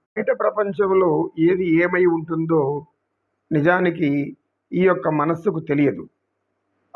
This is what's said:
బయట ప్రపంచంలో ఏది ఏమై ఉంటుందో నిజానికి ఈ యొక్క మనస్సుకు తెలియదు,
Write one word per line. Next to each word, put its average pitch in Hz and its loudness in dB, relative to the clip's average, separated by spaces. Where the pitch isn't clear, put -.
బయట 214 -4
ప్రపంచంలో 190 0
ఏది 175 2
ఏమై 180 2
ఉంటుందో 160 -2
నిజానికి 160 0
ఈ 170 0
యొక్క 180 2
మనస్సుకు 160 -2
తెలియదు, 143 -2